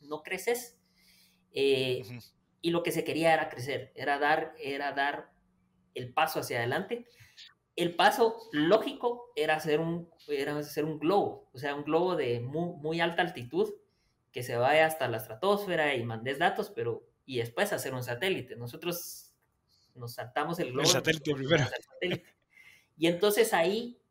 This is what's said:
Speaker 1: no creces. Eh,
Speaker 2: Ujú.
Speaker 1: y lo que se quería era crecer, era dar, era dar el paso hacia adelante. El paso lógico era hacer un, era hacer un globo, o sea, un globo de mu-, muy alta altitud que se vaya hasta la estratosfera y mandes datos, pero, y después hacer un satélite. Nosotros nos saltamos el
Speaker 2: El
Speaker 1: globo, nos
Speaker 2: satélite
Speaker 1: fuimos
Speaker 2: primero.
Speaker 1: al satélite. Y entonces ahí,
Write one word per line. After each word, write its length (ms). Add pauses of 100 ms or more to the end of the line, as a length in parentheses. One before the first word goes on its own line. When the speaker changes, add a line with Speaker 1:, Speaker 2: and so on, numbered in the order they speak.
Speaker 1:
no 220
creces. 560 (760)
Eh, 520
Speaker 2:
Ujú. 140 (420)
Speaker 1:
y 100
lo 100
que 100
se 120
quería 300
era 160
crecer, 460
era 240
dar, 380
era 360
dar 380 (640)
el 200
paso 260
hacia 200
adelante. 460 (720)
El 200
paso 420 (140)
lógico 840
era 200
hacer 240
un, 300 (180)
era 300
hacer 280
un 140
globo, 540
o 40
sea, 180
un 80
globo 320
de 240
mu-, 380
muy 220
alta 220
altitud 520 (580)
que 120
se 120
vaya 300
hasta 220
la 100
estratosfera 760
y 100
mandes 360
datos, 340
pero, 320 (200)
y 140
después 340
hacer 200
un 100
satélite. 520
Nosotros 640 (760)
nos 180
saltamos 460
el 80
Speaker 2:
El 60
Speaker 1:
globo, 100
nos 100
Speaker 2:
satélite 380
Speaker 1:
fuimos 180
Speaker 2:
primero. 140 (120)
Speaker 1:
al 80
satélite. 520 (640)
Y 100
entonces 460
ahí, 440 (140)